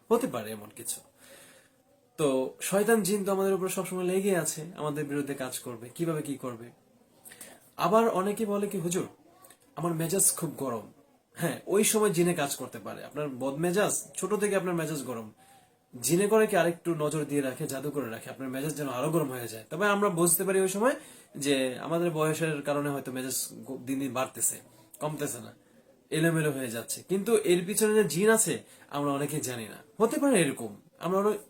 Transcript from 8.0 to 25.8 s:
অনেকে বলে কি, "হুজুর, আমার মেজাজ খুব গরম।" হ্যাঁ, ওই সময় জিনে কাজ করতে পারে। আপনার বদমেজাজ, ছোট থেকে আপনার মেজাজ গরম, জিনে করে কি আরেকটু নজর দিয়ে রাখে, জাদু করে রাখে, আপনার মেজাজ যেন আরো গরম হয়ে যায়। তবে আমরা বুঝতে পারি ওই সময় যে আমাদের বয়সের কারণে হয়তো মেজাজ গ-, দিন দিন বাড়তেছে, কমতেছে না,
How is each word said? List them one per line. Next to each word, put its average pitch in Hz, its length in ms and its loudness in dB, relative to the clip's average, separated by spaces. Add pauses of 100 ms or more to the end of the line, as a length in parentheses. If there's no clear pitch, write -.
অনেকে 202 360 -2
বলে 202 220 -2
কি, 196 100 -6
"হুজুর, 175 300 -2 (680)
আমার 170 180 -2
মেজাজ 165 420 2
খুব 156 220 -6
গরম।" 117 340 -6 (440)
হ্যাঁ, 139 320 -2
ওই 196 160 4
সময় 214 260 4
জিনে 175 240 4
কাজ 143 220 -2
করতে 123 240 -10
পারে। 104 260 -12
আপনার 147 240 -6
বদমেজাজ, 156 720 0 (120)
ছোট 190 180 -2
থেকে 202 220 0
আপনার 180 200 0
মেজাজ 156 280 -2
গরম, 113 280 -8 (680)
জিনে 170 260 4
করে 220 200 6
কি 202 100 2
আরেকটু 170 360 2
নজর 151 320 0
দিয়ে 143 160 0
রাখে, 135 260 -4
জাদু 135 240 -4
করে 135 180 -4
রাখে, 110 200 -10
আপনার 131 200 -8
মেজাজ 139 260 -4
যেন 143 140 -4
আরো 131 220 -2
গরম 156 180 2
হয়ে 123 180 -6
যায়। 110 220 -10
তবে 170 160 -2
আমরা 202 240 4
বুঝতে 170 340 4
পারি 190 180 2
ওই 190 60 4
সময় 220 280 2 (420)
যে 135 420 0
আমাদের 170 320 0
বয়সের 156 500 0
কারণে 147 280 0
হয়তো 139 220 -4
মেজাজ 127 360 -4 (180)
গ-, 131 120 -8
দিন 127 220 -4
দিন 135 140 -4
বাড়তেছে, 127 440 -2 (420)
কমতেছে 147 400 -4
না, 110 140 -14 (560)